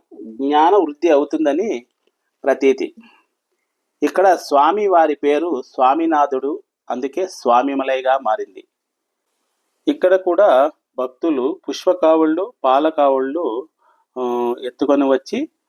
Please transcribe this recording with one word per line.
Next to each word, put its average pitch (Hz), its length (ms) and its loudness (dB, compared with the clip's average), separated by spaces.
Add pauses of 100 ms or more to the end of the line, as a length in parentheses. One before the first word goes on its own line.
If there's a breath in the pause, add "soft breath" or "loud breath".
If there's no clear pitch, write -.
(140)
జ్ఞాన 147 640 0
వృద్ధి 165 340 0
అవుతుందని 147 760 0 (580)
ప్రతీతి. 135 500 0 (1080 soft breath)
ఇక్కడ 180 300 2
స్వామి 160 540 0
వారి 165 280 2
పేరు 147 460 -2
స్వామినాథుడు, 143 1000 -2 (260)
అందుకే 135 380 -6
స్వామిమలైగా 131 920 0
మారింది. 104 500 -6 (1200)
ఇక్కడ 180 280 0
కూడా 175 560 2 (260)
భక్తులు 131 720 -4
పుష్పకావుళ్ళు, 160 840 0 (100)
పాలకావుళ్ళు, 139 1080 0 (500)
ఆ, 120 340 -4 (100)
ఎత్తుకొని 139 460 0
వచ్చి 220 400 -4 (200)